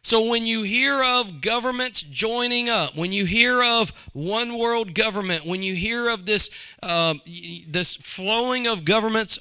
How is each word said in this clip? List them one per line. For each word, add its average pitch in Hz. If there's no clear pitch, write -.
So 226
when 226
you 226
hear 262
of 240
governments 247
joining 240
up, 170
when 175
you 202
hear 240
of 233
one 220
world 226
government, 190
when 185
you 190
hear 233
of 208
this, 214
uh, 170
y-, 170
this 165
flowing 240
of 190
governments 220